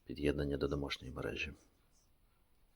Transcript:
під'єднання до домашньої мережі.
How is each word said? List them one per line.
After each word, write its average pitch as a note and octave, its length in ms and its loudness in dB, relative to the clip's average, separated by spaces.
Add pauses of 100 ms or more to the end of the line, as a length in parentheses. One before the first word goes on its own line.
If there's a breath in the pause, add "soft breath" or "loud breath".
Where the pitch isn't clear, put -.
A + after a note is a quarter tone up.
під'єднання C#2+ 500 2
до C#2 120 2
домашньої C#2 460 -2
мережі. - 380 -4 (1200)